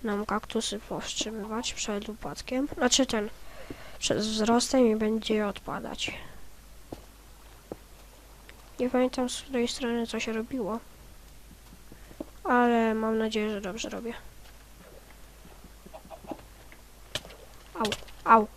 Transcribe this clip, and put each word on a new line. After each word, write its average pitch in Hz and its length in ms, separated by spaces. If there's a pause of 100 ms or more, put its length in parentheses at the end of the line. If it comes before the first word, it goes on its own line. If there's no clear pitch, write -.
nam 208 220
kaktusy 214 540
powstrzymywać 220 920
przed 208 360
upadkiem. 254 580 (100)
Znaczy 262 280
ten, 214 240 (680)
przed - 180
wzrostem 226 720
i 214 80
będzie 214 520
odpadać. - 640 (2750)
Nie 247 100
pamiętam, 254 400
z - 120
której 240 260
strony 233 400
to 226 120
się 226 140
robiło. 220 460 (1600)
Ale 240 500
mam 220 240
nadzieję, 220 320
że 202 120
dobrze 208 280
robię. 233 240 (3500)
Au, 214 160 (340)
au. 220 340